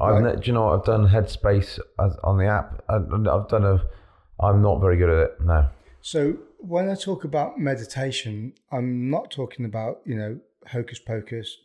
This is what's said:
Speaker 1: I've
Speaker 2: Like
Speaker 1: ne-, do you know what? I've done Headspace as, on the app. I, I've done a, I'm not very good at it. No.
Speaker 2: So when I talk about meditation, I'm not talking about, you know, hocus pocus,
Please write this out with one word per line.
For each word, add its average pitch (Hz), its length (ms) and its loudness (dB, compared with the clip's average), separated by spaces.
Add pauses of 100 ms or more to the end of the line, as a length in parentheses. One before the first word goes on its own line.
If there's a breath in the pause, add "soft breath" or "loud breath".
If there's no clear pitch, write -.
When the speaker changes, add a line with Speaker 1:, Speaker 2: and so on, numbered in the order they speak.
Speaker 1:
I've 107 220 4
Speaker 2:
Like 120 120 0
Speaker 1:
ne-, - 60 -4
do - 60 -6
you 123 60 2
know 113 120 2
what? 95 140 2
I've - 60 -6
done 110 220 4
Headspace 101 720 2 (200)
as, 95 240 0
on 98 160 2
the 95 80 2
app. - 420 -2
I, 107 60 0
I've 98 520 0
done 107 160 2
a, 95 200 4 (600 loud breath)
I'm 101 200 4
not 98 180 2
very 92 160 4
good 87 140 4
at 80 80 4
it. 80 120 2 (100)
No. 80 280 4 (320 soft breath)
Speaker 2:
So 151 360 -2 (200)
when 180 320 -4
I 196 60 -4
talk 190 280 -6
about 147 360 -4
meditation, 127 920 -6 (180)
I'm 123 400 -4
not 165 180 -6
talking 127 360 -8
about, 110 380 -8
you 135 120 -8
know, 107 240 -8 (280)
hocus 120 320 -8
pocus, 110 640 -10